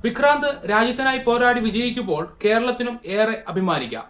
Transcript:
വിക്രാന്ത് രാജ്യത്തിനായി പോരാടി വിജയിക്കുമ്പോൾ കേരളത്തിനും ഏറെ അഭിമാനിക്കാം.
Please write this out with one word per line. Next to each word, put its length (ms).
വിക്രാന്ത് 440
രാജ്യത്തിനായി 560
പോരാടി 340
വിജയിക്കുമ്പോൾ 640
കേരളത്തിനും 520
ഏറെ 300
അഭിമാനിക്കാം. 600